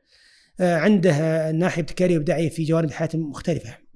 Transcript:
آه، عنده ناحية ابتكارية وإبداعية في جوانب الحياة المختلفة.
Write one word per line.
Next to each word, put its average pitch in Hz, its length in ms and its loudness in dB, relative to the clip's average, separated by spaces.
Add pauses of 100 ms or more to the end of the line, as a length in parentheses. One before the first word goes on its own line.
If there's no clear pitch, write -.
(600)
آه، 175 160 2
عنده 160 760 2
ناحية 170 320 0
ابتكارية 175 320 0
وإبداعية 156 340 0
في 165 160 -4
جوانب 160 240 2
الحياة 151 260 -6
المختلفة. 151 640 -6 (160)